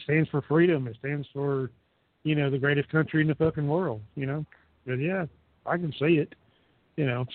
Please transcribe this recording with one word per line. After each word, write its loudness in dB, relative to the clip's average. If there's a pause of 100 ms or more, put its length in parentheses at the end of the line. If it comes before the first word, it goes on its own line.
stands 2
for 0
freedom. 2
It -8
stands -6
for, -4 (540)
you 0
know, 2
the 0
greatest 0
country 2
in 4
the 2
fucking 0
world, -2 (140)
you -4
know? -4 (400)
But, -4
yeah, -2 (400)
I 0
can -4
see 4
it, -2 (640)
you 0
know, 0 (120)